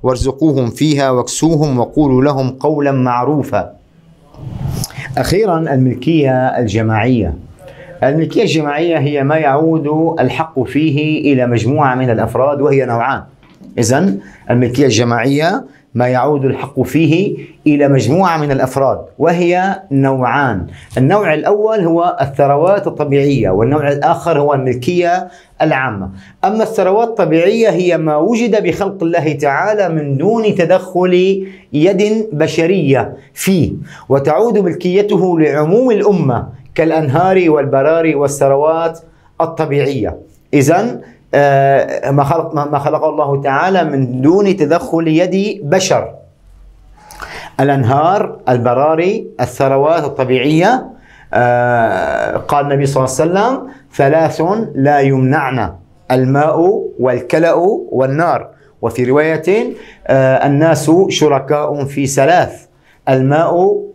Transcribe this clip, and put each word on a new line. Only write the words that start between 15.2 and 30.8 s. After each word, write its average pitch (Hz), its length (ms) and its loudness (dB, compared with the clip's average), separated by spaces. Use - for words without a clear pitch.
ما 123 120 0
يعود 131 380 0
الحق 131 360 -4
فيه 160 560 0
إلى 143 200 4
مجموعة 156 500 2
من 147 140 -2
الأفراد، 127 540 -2
وهي 175 640 0
نوعان. 131 760 0
النوع 165 360 2
الأول 208 460 0
هو 170 420 0
الثروات 147 680 2
الطبيعية، 139 640 0
والنوع 139 420 0
الآخر 156 480 0
هو 147 140 2
الملكية 170 720 -2
العامة. 131 480 -2
أما 220 180 0
الثروات 202 440 0
الطبيعية 202 640 2
هي 175 280 0
ما 156 200 0
وجد 214 460 0
بخلق 190 400 -4
الله 160 300 0
تعالى 170 560 0
من 147 280 -2
دون 208 380 0
تدخل 180 580 0